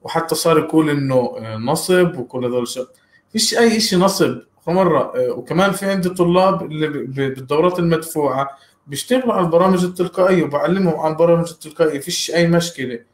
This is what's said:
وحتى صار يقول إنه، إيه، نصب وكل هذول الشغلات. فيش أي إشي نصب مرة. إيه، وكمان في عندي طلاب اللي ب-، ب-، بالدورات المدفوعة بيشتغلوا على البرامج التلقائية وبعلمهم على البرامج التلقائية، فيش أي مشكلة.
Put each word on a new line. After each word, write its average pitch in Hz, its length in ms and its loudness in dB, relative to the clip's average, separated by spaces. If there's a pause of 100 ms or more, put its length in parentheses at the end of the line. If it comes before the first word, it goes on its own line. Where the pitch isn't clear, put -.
وحتى 165 320 -4
صار 160 240 2
يقول 156 320 2
إنه، 135 460 0
إيه، 110 200 -12
نصب 165 600 0
وكل 123 260 -8
هذول 123 180 -2
الشغلات. - 340 -10 (360)
فيش 220 260 -2
أي 233 180 4
إشي 202 200 0
نصب 175 420 2 (280)
مرة. 165 500 2
إيه، 127 140 0
وكمان 160 420 0
في 196 140 -6
عندي 190 220 0
طلاب 180 540 2
اللي 151 260 -4
ب-، 147 40 -6
ب-، 135 420 -4
بالدورات 151 440 0
المدفوعة 156 800 -2 (280)
بيشتغلوا 240 480 -2
على 185 120 0
البرامج 180 380 4
التلقائية 180 580 0
وبعلمهم 156 580 0
على 156 120 0
البرامج 170 380 2
التلقائية، 156 500 -2
فيش - 300 -6
أي 170 180 2
مشكلة. 170 520 -2 (140)